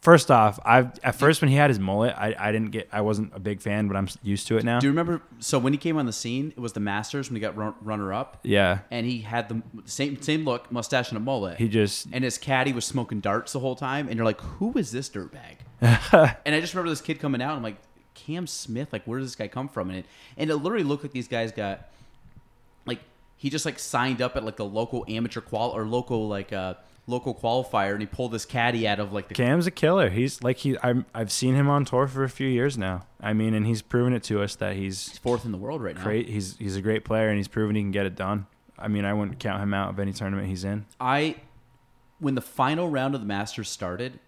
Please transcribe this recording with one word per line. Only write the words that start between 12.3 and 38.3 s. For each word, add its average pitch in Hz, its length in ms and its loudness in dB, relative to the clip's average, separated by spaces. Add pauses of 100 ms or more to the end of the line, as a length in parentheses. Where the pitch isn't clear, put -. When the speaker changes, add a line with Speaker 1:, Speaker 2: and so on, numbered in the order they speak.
Speaker 2:
caddy 135 360 2
was 117 120 -4
smoking 117 340 -4
darts 104 340 -2
the 139 60 -4
whole 127 160 -2
time, 139 320 -4
and 117 80 -4
you're 113 100 2
like, 107 160 2
"Who - 360 -4
is 120 140 0
this 127 180 -6
dirtbag?" - 480 -12 (240)
Speaker 1:
<laughs> 117 640 8
Speaker 2:
And 151 100 2
I 156 60 4
just 165 120 -6
remember 180 160 -2
this 151 120 -2
kid 156 180 -6
coming 135 220 -2
out. 147 140 -2
I'm 127 80 -8
like, 104 140 -8 (380)
"Cam 165 320 -8
Smith, 127 440 -8
like, 107 140 -8
where 117 140 -6
does 131 100 -8
this 123 60 -14
guy 107 120 -8
come 131 220 -8
from?" 95 200 -6
And 92 100 -6
it, - 60 -14 (320)
and 151 120 -2
it 156 80 2
literally 185 260 -2
looked 143 200 -2
like 143 100 -10
these 123 160 -6
guys 113 240 -2
got, 98 340 -6 (1000)
like, 120 140 -6 (380)
he 139 120 -4
just, 147 160 -4
like, 147 140 -6
signed 123 420 0
up 123 140 -2
at, - 80 -4
like, 110 140 -8
the 107 80 -4
local 104 420 -4
amateur 113 320 -4
qual-, 113 320 -2
or 110 140 -4
local, 117 420 -2
like, 98 240 -6
uh, 92 220 -4 (340)
local 123 260 -4
qualifier, 117 600 0
and 104 80 -2
he 104 40 -4
pulled 120 280 -6
this 113 120 -4
caddy 120 420 0
out 104 120 0
of, 101 140 -4
like, 101 160 -6
the - 40 -12
Speaker 1:
Cam's 135 320 4
a 180 60 0
killer. 165 380 4
He's, 123 340 -2
like, 123 140 0
he, 135 260 0
I'm, 123 220 4 (100)
I've 113 160 -4
seen 127 240 2
him 143 140 4
on 143 160 4
tour 127 220 2
for 135 180 -2
a 127 40 -2
few 135 180 -4
years 131 300 2
now. 92 280 -4 (160)
I 107 120 -2
mean, 110 200 2
and 107 120 2
he's 110 160 0
proven 123 320 2
it 113 100 -2
to 104 200 0
us 101 120 -4
that 98 200 -4
he's 98 340 -6
Speaker 2:
He's - 80 -20
fourth 120 280 -2
in 113 80 -4
the 92 40 -6
world 127 240 -6
right 90 140 -6
now. 87 80 -10
Speaker 1:
great. 110 240 0
He's, 98 300 -4
he's 98 180 -4
a 98 60 -2
great 107 240 0
player, 110 240 2
and 104 80 2
he's 98 100 -2
proven 107 300 0
he 104 40 0
can 101 100 -2
get 101 140 0
it 92 100 -4
done. 98 300 -4 (320)